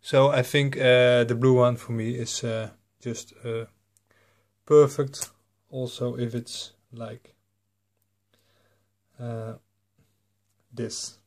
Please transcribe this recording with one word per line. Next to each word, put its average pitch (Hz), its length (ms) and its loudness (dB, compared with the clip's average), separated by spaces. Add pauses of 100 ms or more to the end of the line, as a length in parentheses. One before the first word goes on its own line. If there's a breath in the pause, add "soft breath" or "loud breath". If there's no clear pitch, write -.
So 139 300 2
I 135 120 0
think, 139 340 0
uh, 123 480 6
the 120 140 -2
blue 127 160 4
one 123 220 4
for - 160 -12
me 113 220 -6
is, 123 300 -8
uh, 113 260 -6 (300)
just, - 340 -12 (100)
uh, 113 200 -8 (1000)
perfect, 143 680 2 (400)
also 123 460 -8
if 120 200 -6
it's - 360 -12 (200)
like, 117 420 -18 (1900)
uh, 113 340 -10 (1200)
this. - 540 -10